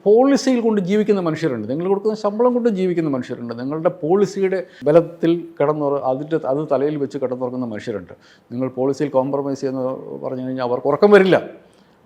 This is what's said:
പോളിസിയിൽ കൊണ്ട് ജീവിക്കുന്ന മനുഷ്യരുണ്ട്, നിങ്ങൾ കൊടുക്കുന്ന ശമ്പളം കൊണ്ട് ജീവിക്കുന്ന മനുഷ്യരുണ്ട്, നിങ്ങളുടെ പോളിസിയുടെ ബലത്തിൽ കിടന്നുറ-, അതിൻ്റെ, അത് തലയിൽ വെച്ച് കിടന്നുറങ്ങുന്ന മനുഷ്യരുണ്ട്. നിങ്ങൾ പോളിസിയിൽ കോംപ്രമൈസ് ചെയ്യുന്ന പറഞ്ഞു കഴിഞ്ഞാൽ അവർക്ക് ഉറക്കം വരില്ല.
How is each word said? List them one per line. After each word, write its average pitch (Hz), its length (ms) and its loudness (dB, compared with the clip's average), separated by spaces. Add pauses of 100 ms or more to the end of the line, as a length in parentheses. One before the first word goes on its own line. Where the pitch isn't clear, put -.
പോളിസിയിൽ 254 560 4
കൊണ്ട് 214 200 2
ജീവിക്കുന്ന 202 400 2
മനുഷ്യരുണ്ട്, 151 500 -2
നിങ്ങൾ 165 180 -4
കൊടുക്കുന്ന 202 280 0
ശമ്പളം 214 380 0
കൊണ്ട് 240 140 0
ജീവിക്കുന്ന 180 420 0
മനുഷ്യരുണ്ട്, 120 500 -6
നിങ്ങളുടെ 156 280 -2
പോളിസിയുടെ 185 800 0 (180)
ബലത്തിൽ 165 640 2 (120)
കിടന്നുറ-, 147 400 0
അതിൻ്റെ, 151 460 -2
അത് 143 260 -2
തലയിൽ 143 240 0
വെച്ച് 139 220 -6
കിടന്നുറങ്ങുന്ന 127 480 -6
മനുഷ്യരുണ്ട്. 104 460 -8 (400)
നിങ്ങൾ 127 160 -4
പോളിസിയിൽ 135 400 -2
കോംപ്രമൈസ് 139 520 -2
ചെയ്യുന്ന 131 200 -4 (460)
പറഞ്ഞു 131 160 -8
കഴിഞ്ഞാൽ 131 220 -6
അവർക്ക് 123 220 -2
ഉറക്കം 147 240 4
വരില്ല. 190 560 4 (400)